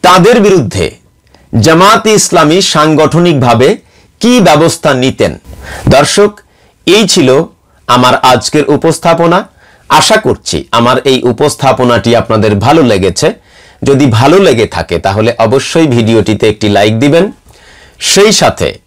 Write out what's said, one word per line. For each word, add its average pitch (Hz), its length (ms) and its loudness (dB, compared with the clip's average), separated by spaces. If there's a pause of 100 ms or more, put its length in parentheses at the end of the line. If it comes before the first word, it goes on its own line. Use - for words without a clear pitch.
তাদের 185 420 4
বিরুদ্ধে 120 400 0 (800)
জামায়াতে 202 540 2
ইসলামী 165 380 0 (160)
সাংগঠনিকভাবে 151 920 2 (540)
কি 240 120 2 (140)
ব্যবস্থা 156 420 0 (140)
নিতেন। 110 280 -2 (640)
দর্শক, 202 360 2 (560)
এই 208 160 2 (100)
ছিল 139 160 2 (580)
আমার 123 280 2 (180)
আজকের 139 320 -2 (100)
উপস্থাপনা। 165 640 0 (500)
আশা 214 360 0
করছি - 320 -6 (220)
আমার 123 180 0 (140)
এই 127 80 0 (120)
উপস্থাপনাটি 123 800 -2 (100)
আপনাদের 110 300 -2 (140)
ভালো 156 160 2 (100)
লেগেছে। 95 360 -2 (540)
যদি 139 240 0 (140)
ভালো 143 180 2 (100)
লেগে 117 280 0
থাকে, 85 200 -6 (100)
তাহলে 107 240 0 (160)
অবশ্যই 139 500 -2
ভিডিওটিতে 110 580 0
একটি 107 140 -4 (100)
লাইক 107 160 0 (100)
দিবেন, 165 220 2 (840)
সেই 202 200 2 (100)
সাথে 107 260 -2 (200)